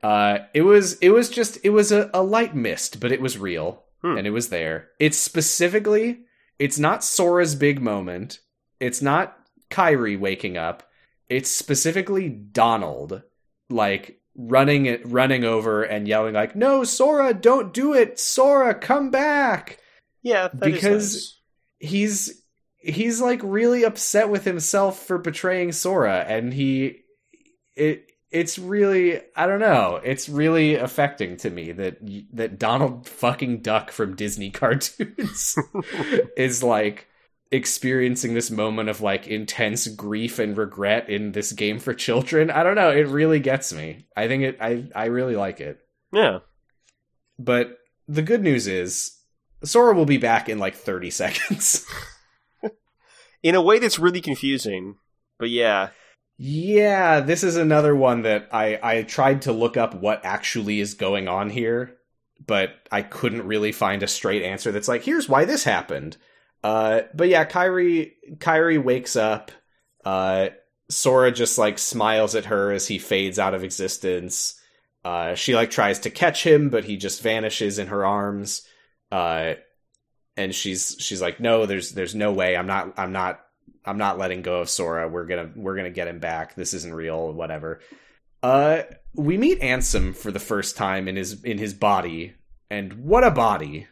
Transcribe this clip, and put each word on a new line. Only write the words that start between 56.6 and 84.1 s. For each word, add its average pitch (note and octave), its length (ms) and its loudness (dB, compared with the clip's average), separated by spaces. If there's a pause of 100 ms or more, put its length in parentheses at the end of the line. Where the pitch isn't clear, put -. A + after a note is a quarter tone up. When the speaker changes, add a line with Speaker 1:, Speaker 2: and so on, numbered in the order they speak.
Speaker 1:
this D#3+ 240 0
is E3+ 120 0
another D3+ 380 6
one B2+ 280 4
that G#2+ 300 0
I, G#2+ 300 0
I A2+ 200 0
tried C#3 400 2
to C3 100 -2
look A#2 240 0
up A2+ 180 0
what G2+ 300 -2
actually G#2 560 -4
is G2+ 140 -4
going G2 340 -2
on G2 220 -2
here, A#2+ 480 -4 (460)
but G2 280 0 (180)
I G#2 120 -2
couldn't A2 440 -6
really G#2+ 240 -2
find G2+ 320 -2
a G2 60 -4
straight G2+ 340 -2
answer F#2+ 300 -6
that's G#2 160 -4
like, A#2+ 160 -2
"Here's D#4 240 -2
why C#3 160 4
this C4+ 180 -2
happened." D#2+ 540 -4 (480)
Uh, A2 380 2 (120)
but E3+ 140 2
yeah, E3 160 6
Kairi, F3+ 680 0 (260)
Kairi D#3+ 440 2
wakes B2+ 320 0
up. A2 380 0 (520)
Uh, F#2+ 440 0 (400)
Sora B2+ 420 4
just, A#2+ 280 0
like, G#2+ 200 2
smiles A2 560 0
at G#2+ 120 -2
her G2+ 260 0
as G2 160 -4
he G2 100 -4
fades G2 400 -2
out F#2+ 160 0
of F#2 80 -4
existence. F#2 960 -6 (440)
Uh, E2+ 300 -4
she, B2 200 0
like, A2+ 160 2
tries G2+ 300 0
to G#2+ 100 -6
catch - 340 0
him, D3 260 6
but A2 140 0
he G#2 120 -8
just F#2+ 260 -8
vanishes A2 560 -2
in F#2+ 100 -6
her G2+ 160 -2
arms. G2+ 580 -2 (500)
Uh, E2 420 -2 (800)
and F#2+ 180 -6
she's, F#2 440 -6
she's F#2+ 220 -8
like, F2 200 -4
"No, A2+ 260 2
there's, G2 260 -6
there's F#2 220 -8
no G#2 180 -2
way. F#2 240 0
I'm F2+ 100 -4
not, F#2+ 320 -4
I'm F#2 140 -6
not, F#2 280 -4 (440)
I'm G2+ 140 -6
not G2 180 0